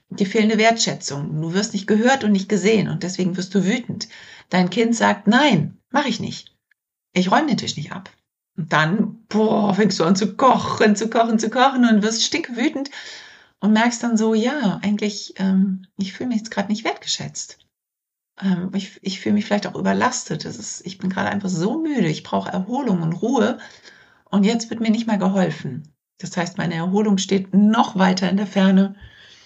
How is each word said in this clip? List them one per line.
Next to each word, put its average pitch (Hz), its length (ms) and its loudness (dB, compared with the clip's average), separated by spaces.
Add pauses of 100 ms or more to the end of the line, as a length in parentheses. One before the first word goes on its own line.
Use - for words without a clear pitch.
die - 160 -2
fehlende 214 320 2
Wertschätzung. 156 840 0
Du 165 120 -4
wirst 202 200 0
nicht 202 140 -4
gehört 240 360 2
und 214 80 2
nicht 190 180 0
gesehen 196 400 2
und 156 140 -6
deswegen 180 340 -2
wirst 185 180 -8
du 185 100 2
wütend. 240 420 -4 (420)
Dein 180 200 2
Kind 233 260 2
sagt, 208 320 0
„Nein, 233 500 4 (140)
mach 277 140 0
ich 240 140 -2
nicht. - 360 -10 (580)
Ich 180 180 2
räume 285 160 2
den 226 100 0
Tisch - 200 -4
nicht 147 140 -10
ab.“ 185 200 -14 (460)
Und 160 160 -6
dann, 156 560 0
boah, 208 440 2
fängst 202 260 2
du 170 60 4
an 190 100 4
zu 196 200 -2
kochen, 220 600 2
zu 220 140 -2
kochen, 226 300 2
zu 220 100 -2
kochen 254 360 4
und 220 180 6
wirst 226 200 0
stinkwütend 277 640 -2 (720)
und 208 140 4
merkst 233 300 2
dann 233 140 2
so, 220 160 2
„Ja, 226 500 0
eigentlich, 208 540 -4
ähm, 190 480 0 (120)
ich 196 160 -6
fühle 254 160 -6
mich 220 100 0
jetzt - 120 -12
grad 196 180 -4
nicht 214 160 -4
wertgeschätzt. - 760 -8 (800)
Ähm, 185 320 -2
ich, - 300 -8
ich 190 160 -8
fühle 208 160 0
mich 208 100 0
vielleicht 208 220 -2
auch - 80 -10
überlastet. 190 720 -2
Das 156 120 -10
ist, - 280 -14
ich 185 120 -14
bin 185 120 -4
gerade 196 200 -4
einfach 202 200 -4
so 190 320 -2
müde. 285 260 0
Ich 151 160 -4
brauche 196 280 -4
Erholung 196 500 -2
und 160 120 -2
Ruhe. 233 460 -2 (640)
Und 202 200 0
jetzt 226 240 0
wird - 120 -8
mir 226 100 0
nicht 220 160 -2
mal 214 100 0
geholfen.“ 180 760 -2 (260)
Das - 180 -10
heißt, - 200 -6
meine 170 180 -4
Erholung 190 420 0
steht 190 360 -2
noch 208 440 4
weiter 185 320 2
in 190 80 2
der 208 100 -2
Ferne, 196 480 4 (500)